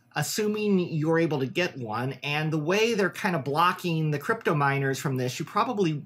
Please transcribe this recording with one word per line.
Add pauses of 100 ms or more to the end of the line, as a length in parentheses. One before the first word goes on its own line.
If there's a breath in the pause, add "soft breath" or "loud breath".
(140)
assuming
you're
able
to
get
one.
And
the
way
they're
kind
of
blocking
the
crypto
miners
from
this,
you
probably